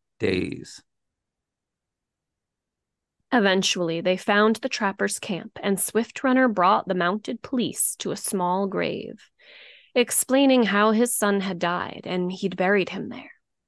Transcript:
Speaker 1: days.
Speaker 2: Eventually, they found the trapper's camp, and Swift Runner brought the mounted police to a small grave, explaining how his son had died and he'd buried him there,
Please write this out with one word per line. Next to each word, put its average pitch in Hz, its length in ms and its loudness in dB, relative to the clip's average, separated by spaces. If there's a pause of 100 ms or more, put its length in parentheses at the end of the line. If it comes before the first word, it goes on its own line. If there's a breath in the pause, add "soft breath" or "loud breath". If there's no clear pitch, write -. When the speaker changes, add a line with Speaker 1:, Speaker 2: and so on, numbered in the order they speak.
(180)
Speaker 1:
days. - 640 -4 (2500)
Speaker 2:
Eventually, 190 680 2
they 185 160 2
found 214 400 2
the 269 120 -6
trapper's 196 500 -2
camp, - 420 -8
and 196 200 0
Swift - 420 -4
Runner 262 240 4
brought 202 400 2
the 190 80 -2
mounted 185 480 -2
police - 540 -2
to - 160 -6
a - 40 -6
small 185 520 -2
grave, - 600 -4 (640 loud breath)
explaining 254 720 4
how 208 280 4
his 240 240 2
son 202 240 0
had 185 180 -6
died 170 460 -4
and 180 260 -2
he'd 185 260 -6
buried 190 340 2
him 190 180 -10
there, - 240 -16 (360)